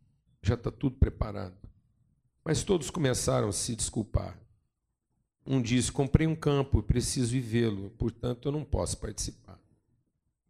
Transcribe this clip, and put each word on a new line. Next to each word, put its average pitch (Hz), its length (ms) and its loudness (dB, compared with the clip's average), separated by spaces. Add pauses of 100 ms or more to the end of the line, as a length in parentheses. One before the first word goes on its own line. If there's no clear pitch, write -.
(420)
já - 140 2
tá - 140 -6
tudo - 260 -2
preparado.'" 101 720 -2 (720)
Mas 160 200 0
todos 175 260 2
começaram 127 600 2
a 101 40 -2
se 113 240 -4
desculpar. 92 640 -4 (1040)
Um 135 140 2
disse, 120 320 2
"Comprei 147 340 4
um 160 80 0
campo 143 440 2
e 104 40 0
preciso 123 540 0
ir 135 40 0
vê-lo, 110 500 0
portanto 120 580 -4
eu 139 40 0
não 147 120 -6
posso - 320 -2
participar." - 640 -10 (880)